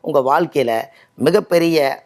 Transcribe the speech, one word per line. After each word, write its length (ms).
உங்க 160
வாழ்க்கையில 520
மிகப்பெரிய 600